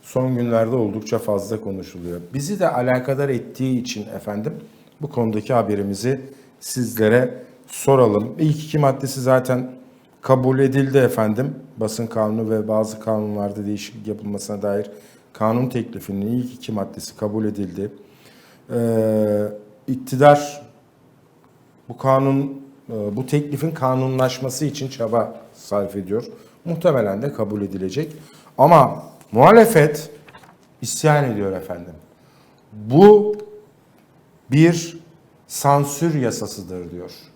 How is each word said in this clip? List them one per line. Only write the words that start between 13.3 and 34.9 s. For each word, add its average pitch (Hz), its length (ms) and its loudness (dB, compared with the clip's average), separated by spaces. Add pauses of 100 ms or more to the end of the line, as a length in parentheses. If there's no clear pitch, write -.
değişiklik 104 420 -10
yapılmasına 104 540 -8
dair 101 300 -4 (420)
kanun 117 360 0
teklifinin 101 580 -6
ilk 123 260 -4
iki - 180 -14
maddesi - 460 -10
kabul 107 280 -4
edildi. 101 460 -6 (840)
Ee, 110 680 0 (440)
iktidar 139 720 4 (1300)
bu 120 80 -14
kanun, 135 680 0 (220)
e, 104 260 -4
bu - 100 -4
teklifin 147 460 -2
kanunlaşması 131 920 -2
için 135 240 -6
çaba 113 520 -4 (120)
sarf 101 420 -6
ediyor. 101 300 -4 (400)
Muhtemelen 135 560 0
de 147 120 -6
kabul 104 280 -4
edilecek. 95 500 -6 (460)
Ama 147 460 6 (280)
muhalefet 156 800 6 (680)
isyan 147 500 2
ediyor 101 200 -2
efendim. 87 420 -10 (800)
Bu 196 640 8 (1160)
bir 165 460 4 (500)